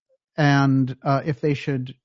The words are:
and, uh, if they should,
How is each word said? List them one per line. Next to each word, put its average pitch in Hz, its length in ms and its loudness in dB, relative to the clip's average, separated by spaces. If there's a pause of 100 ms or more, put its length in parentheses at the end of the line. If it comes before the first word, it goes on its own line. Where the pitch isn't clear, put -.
(360)
and, 139 680 2
uh, 135 220 0
if 156 160 -6
they 151 120 0
should, 131 520 -6